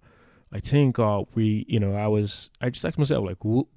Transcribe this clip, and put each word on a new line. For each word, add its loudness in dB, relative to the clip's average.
I -8
think, 2
uh, 2
we, 0
you 0
know, 0
I -2
was, -2
I -4
just -8
asked -4
myself, 2
like, -6
who, 0